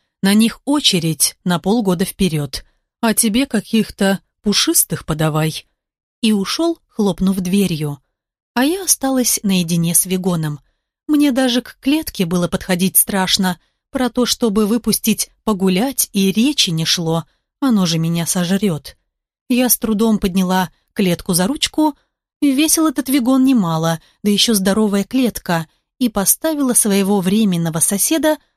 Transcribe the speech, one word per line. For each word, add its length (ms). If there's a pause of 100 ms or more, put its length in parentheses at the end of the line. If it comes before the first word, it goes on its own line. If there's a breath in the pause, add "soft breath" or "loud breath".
(220)
На 120
них 320
очередь 800
на 160
полгода 440
вперед. 640 (360)
А 120
тебе 320
каких-то 760 (220)
пушистых 640
подавай». 640 (540)
И 100
ушел, 560
хлопнув 540
дверью. 580 (540)
А 100
я 200
осталась 600
наедине 520
с 100
вигоном. 540 (480)
Мне 240
даже 300
к 200
клетке 440
было 220
подходить 500
страшно. 640 (300)
Про 200
то, 160
чтобы 400
выпустить 680 (120)
погулять, 720
и 180
речи 380
не 160
шло. 400 (340)
Оно 260
же 120
меня 280
сожрет. 720 (540)
Я 200
с 80
трудом 400
подняла 540 (220)
клетку 400
за 140
ручку. 480 (460)
Весил 460
этот 220
вигон 340
немало, 580 (220 soft breath)
да 80
еще 220
здоровая 500
клетка. 640 (320)
И 80
поставила 640
своего 460
временного 600
соседа, 580 (200)